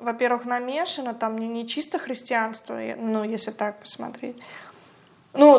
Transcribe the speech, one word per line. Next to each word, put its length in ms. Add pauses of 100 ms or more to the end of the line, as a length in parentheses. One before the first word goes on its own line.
во-первых, 420
намешано 680
там 240
не, 100
не 200
чисто 320
христианство, 800
е-, 160
ну, 280
если 280
так 300
посмотреть. 560 (960)
Ну, 260